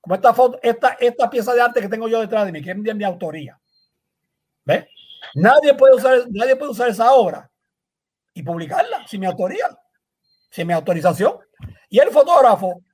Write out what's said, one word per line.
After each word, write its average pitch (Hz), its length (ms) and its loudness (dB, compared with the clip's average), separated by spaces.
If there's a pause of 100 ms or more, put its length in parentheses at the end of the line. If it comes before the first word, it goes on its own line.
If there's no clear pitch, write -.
Como 180 140 -4
esta 233 180 2
foto, 247 300 0
esta, 233 360 -2
esta 240 300 -2
pieza 240 240 -4
de 240 80 2
arte 240 180 0
que 196 80 -8
tengo 220 200 -8
yo 226 120 -2
detrás 214 280 -4
de 180 40 -10
mí, 151 120 -14
que 175 80 -12
es 202 120 -10
de 220 120 -6
mi 208 80 -8
autoría. 156 540 -10 (1080)
¿Ves? 156 200 -2 (500)
Nadie 277 400 4
puede 262 200 6
usar, 247 360 2
nadie 240 240 0
puede 277 160 -10
usar 240 180 -2
esa 226 240 2
obra 208 360 0 (840)
y 165 100 -18
publicarla 170 640 -6
sin 196 140 -12
mi 190 60 -6
autoría, 185 400 -6 (840)
sin 170 180 -10
mi 175 60 -2
autorización. 170 640 -2 (520)
Y 202 100 4
el 370 100 6
fotógrafo 240 720 4 (120)